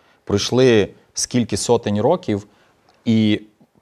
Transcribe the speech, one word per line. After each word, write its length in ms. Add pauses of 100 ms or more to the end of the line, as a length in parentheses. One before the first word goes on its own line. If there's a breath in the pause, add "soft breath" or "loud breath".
(240)
Пройшли 640 (260 soft breath)
скільки 440
сотень 440
років, 460 (580)
і 360 (400)